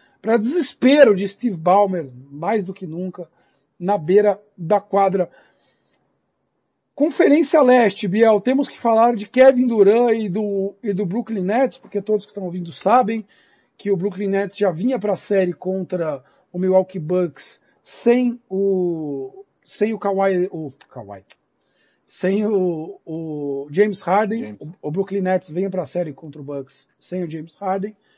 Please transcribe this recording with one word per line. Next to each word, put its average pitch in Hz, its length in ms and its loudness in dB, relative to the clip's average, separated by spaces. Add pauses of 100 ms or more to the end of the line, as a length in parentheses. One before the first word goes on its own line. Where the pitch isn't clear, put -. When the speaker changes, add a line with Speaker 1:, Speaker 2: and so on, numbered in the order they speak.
(200)
Speaker 1:
pra 226 180 0
desespero 262 800 4
de 196 120 -4
Steve 214 280 -6
Ballmer, 175 540 0 (220)
mais 180 340 -4
do 190 80 -10
que 190 140 -14
nunca, 175 420 -10 (500)
na 190 160 0
beira 190 460 2 (160)
da 180 240 0
quadra. 196 480 0 (1700)
Conferência 302 640 4
Leste, 240 460 4
Biel, 214 340 4
temos 269 260 0
que - 120 -20
falar 233 360 2
de 202 120 -8
Kevin 254 400 6
Durant 226 500 4
e 214 120 -4
do, 196 520 -4
e 208 120 -4
do 190 120 -2
Brooklyn 208 380 -6
Nets, 233 340 -2
porque - 240 -8
todos 202 240 -2
que - 60 -20
estão 190 140 -10
ouvindo 170 260 -8
sabem 220 520 0 (540)
que 202 140 -4
o 190 60 0
Brooklyn 190 320 -4
Nets 196 280 -4
já 196 140 2
vinha 190 260 -2
pra 202 180 -2
série 185 380 0
contra 175 720 -6 (280)
o 175 60 -10
Milwaukee 185 400 2
Bucks 175 640 -4 (240)
sem 240 540 0 (100)
o, 170 920 -4 (220)
sem 220 280 -4
o 208 60 -8
Kawhi, 190 540 0
o 160 180 -10 (180)
Kawhi, 101 320 -16 (840)
sem 196 380 -2
o, 185 600 -2
o 147 640 -8
James 190 300 0
Harden. 208 420 -2
Speaker 2:
James. 214 200 -14
Speaker 1:
O, 156 260 -12
o - 20 -6
Brooklyn 190 300 -4
Nets 185 300 -2
vem 185 200 -4
pra 185 160 -6
série 160 280 -6
contra 147 260 -18
o 139 60 -14
Bucks 139 420 -14 (100)
sem 180 280 -10
o 160 40 -8
James 156 260 -12
Harden. 196 380 -6 (240)